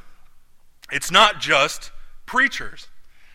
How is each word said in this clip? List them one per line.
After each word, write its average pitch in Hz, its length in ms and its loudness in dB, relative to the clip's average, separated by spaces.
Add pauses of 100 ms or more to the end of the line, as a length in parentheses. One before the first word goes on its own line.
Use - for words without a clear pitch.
(920)
it's 143 200 -4
not 202 280 6
just 147 520 2 (340)
preachers. - 640 -2 (480)